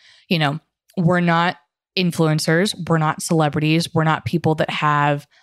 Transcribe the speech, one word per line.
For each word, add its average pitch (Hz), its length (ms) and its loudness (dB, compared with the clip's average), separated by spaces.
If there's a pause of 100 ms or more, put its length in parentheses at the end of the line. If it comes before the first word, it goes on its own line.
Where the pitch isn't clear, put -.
(280)
You 170 120 2
know, 151 200 -2 (360)
we're 180 240 2
not 170 380 2 (380)
influencers. 165 800 0 (140)
We're 165 100 2
not 156 240 -2
celebrities. 156 720 0
We're 160 100 0
not 156 200 -2
people 160 320 -2
that 156 140 -2
have 147 560 0 (160)